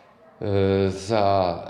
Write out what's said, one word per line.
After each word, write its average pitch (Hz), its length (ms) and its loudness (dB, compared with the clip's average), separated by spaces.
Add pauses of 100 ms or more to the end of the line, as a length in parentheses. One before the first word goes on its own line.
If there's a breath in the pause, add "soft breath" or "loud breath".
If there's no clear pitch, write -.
(420 loud breath)
е, 98 520 2
за 95 760 0